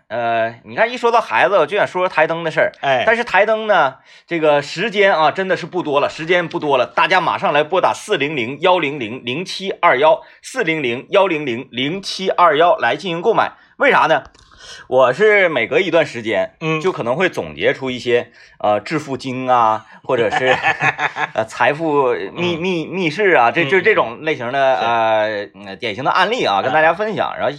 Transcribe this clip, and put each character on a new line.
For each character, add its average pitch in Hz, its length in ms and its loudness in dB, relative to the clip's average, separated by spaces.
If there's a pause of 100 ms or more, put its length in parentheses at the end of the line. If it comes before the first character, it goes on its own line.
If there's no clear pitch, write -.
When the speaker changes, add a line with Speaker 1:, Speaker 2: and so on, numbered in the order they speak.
Speaker 1:
呃， 117 560 -2
你 113 120 -14
看 226 160 0
一 254 60 -8
说 240 120 0
到 226 80 4
孩 139 300 2
子， 196 80 2
我 156 100 4
就 190 120 -2
想 156 80 2
说 180 160 -4
说 185 80 0
台 156 160 2
灯 165 180 -4
的 160 60 -2
事 151 100 -2
儿。 113 120 2 (100)
Speaker 2:
哎。 135 240 0
Speaker 1:
但 226 100 4
是 233 80 -2
台 202 220 2
灯 220 200 0
呢， 160 300 2 (300)
这 170 120 -4
个 151 220 4
时 170 300 -6
间 196 260 2
啊， 156 140 4
真 190 180 -4
的 175 80 0
是 170 80 -6
不 170 180 -6
多 143 160 0
了， 127 120 0
时 160 160 -12
间 175 200 0
不 170 120 -6
多 151 180 0
了， 123 80 2
大 165 240 0
家 185 140 2
马 117 160 -2
上 160 160 0
来 147 100 2
拨 170 160 -2
打 113 140 2
四 202 240 -6
零 147 180 -4
零 131 240 -6
幺 185 180 4
零 143 220 -4
零 120 240 -10
零 127 180 -6
七 190 280 -10
二 135 280 2
幺， 156 220 4 (220)
四 254 200 -6
零 160 200 -2
零 127 260 -4
幺 190 180 4
零 151 200 -2
零 123 240 -6
零 143 320 -6
七 190 260 -8
二 165 300 4
幺 170 180 4
来 120 180 0
进 170 160 -8
行 170 120 -6
购 226 100 2
买。 139 200 0 (260)
为 262 120 2
啥 165 100 4
呢？ 151 240 2 (640)
我 127 240 4
是 202 360 4
每 127 180 -2
隔 156 140 0
一 190 100 -2
段 156 160 4
时 120 160 -12
间， 98 380 -2
Speaker 2:
嗯。 160 200 -2
Speaker 1:
就 180 120 -2
可 151 100 -6
能 120 140 -2
会 180 120 0
总 82 260 -8
结 101 200 0
出 131 160 -8
一 123 80 -8
些， 120 320 0 (280)
呃， 104 220 0
致 156 180 -4
富 143 180 -8
经 127 320 -8
啊， 113 360 2 (200)
或 135 120 -2
者 113 140 0
是， 131 260 0 (380)
Speaker 2:
<laughs> 147 400 -6
Speaker 1:
呃， 110 100 -2
财 123 300 0
富 143 400 0 (180)
秘-， 175 240 -4
Speaker 2:
嗯。 151 40 -6
Speaker 1:
秘-， 175 260 -4
密 165 240 -4
室 196 220 0
啊， 120 180 6
这， 165 140 0
Speaker 2:
嗯， - 40 -4
Speaker 1:
就 190 120 4
这 202 140 4
种 120 280 -2
类 156 140 -2
型 123 160 -6
的， 135 240 2
Speaker 2:
嗯， 110 800 0
嗯。 98 120 -20
Speaker 1:
呃， 98 60 -12
呃， 95 40 -14
典 107 180 -6
型 123 100 -6
的 165 80 0
案 185 180 2
例 240 140 -2
啊， 98 160 2
Speaker 2:
嗯。 - 20 0
Speaker 1:
跟 123 100 -2
大 156 80 4
家 160 140 4
分 208 200 -4
享。 82 220 -2
然 98 80 -6
后 123 140 0